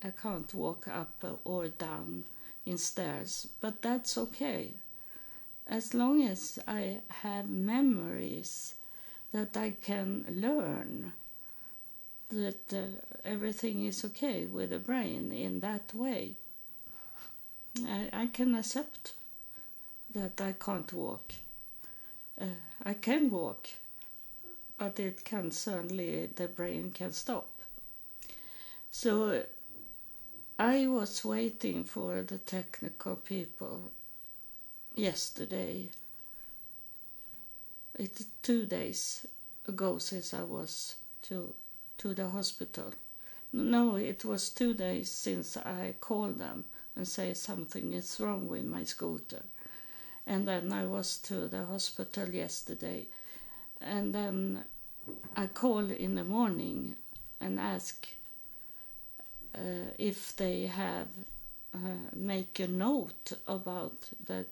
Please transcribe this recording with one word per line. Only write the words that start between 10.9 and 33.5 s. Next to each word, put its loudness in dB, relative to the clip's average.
that, 2
uh, 0
everything 2
is 0
okay 2
with 0
the 0
brain 0
in 0
that -2
way, 0
I, 0
I 2
can 8
accept -2
that 0
I 2
can't 0
walk. -2
Uh, -2
I 2
can 8
walk, 2
but 0
it 0
can 0
certainly, 0
the 0
brain 0
can -2
stop. -2
So, 6
uh, 6
I 10
was 4
waiting 4
for 0
the -2
technical -2
people -4